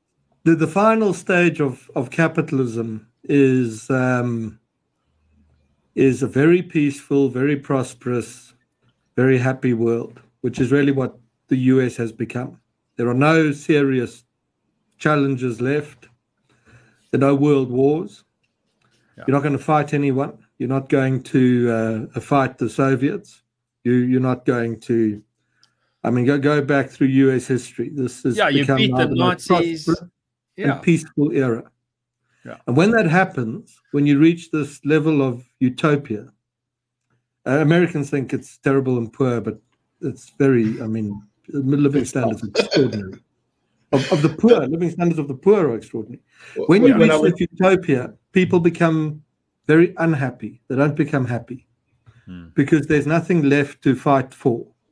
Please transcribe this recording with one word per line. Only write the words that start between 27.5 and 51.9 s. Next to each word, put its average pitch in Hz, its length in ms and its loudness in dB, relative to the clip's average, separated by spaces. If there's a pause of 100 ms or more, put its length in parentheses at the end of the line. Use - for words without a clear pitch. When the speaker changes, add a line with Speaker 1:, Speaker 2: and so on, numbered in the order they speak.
Speaker 1:
This 127 300 -6
has 123 120 -2
Speaker 2:
Yeah, 196 120 2
you 143 140 2
Speaker 1:
become 135 140 0
Speaker 2:
beat - 140 0
Speaker 1:
now 127 80 0
Speaker 2:
the 156 80 2
Speaker 1:
the 127 100 -4
most 180 320 -2
Speaker 2:
Nazis. 170 380 -2
Speaker 1:
prosperous 175 240 -4 (460)
Speaker 2:
Yeah. 165 180 -2
Speaker 1:
and - 80 -10
peaceful 160 500 0
era. 127 380 -2 (720)
Speaker 2:
Yeah. - 120 -16 (100)
Speaker 1:
And 123 100 -2
when 190 140 4
that 220 160 2
happens, 165 720 -4 (120)
when 143 120 0
you 143 140 4
reach 170 320 2
this 151 340 -8
level 151 380 2
of 123 220 -4 (160)
utopia, 127 680 -2 (1160)
uh, 135 140 0
Americans 160 500 0
think 135 240 -4
it's - 240 -10
terrible 131 400 0
and 113 120 -6
poor, 123 300 -2
but 107 180 -8 (440)
it's - 360 -10
very, 120 440 2
I 110 40 -8
mean, 107 360 -6 (260)
the 143 120 -6
living 139 440 0
standards 113 400 -4
are 101 40 -8
extraordinary. 110 720 -2 (720)
Of, 131 200 -2
of 151 80 2
the 151 80 2
poor, 208 380 2
living 165 240 -4
standards 170 280 -2
of 139 100 -6
the 135 60 -8
poor 190 340 2
are 113 80 -2
extraordinary. 113 460 -12 (340)
Speaker 3:
Well, - 100 -6
Speaker 1:
When 190 180 6
you 254 140 6
Speaker 3:
when - 120 6
I 156 40 4
Speaker 1:
reach 151 80 2
Speaker 3:
was 175 100 4
Speaker 1:
this 175 200 -4
utopia, 180 600 2 (200)
people 180 280 2
become 160 600 0 (440)
very 165 300 4
unhappy. 135 720 -4
They 123 80 -6
don't 147 200 0
become 139 300 -2
happy - 380 -8 (640)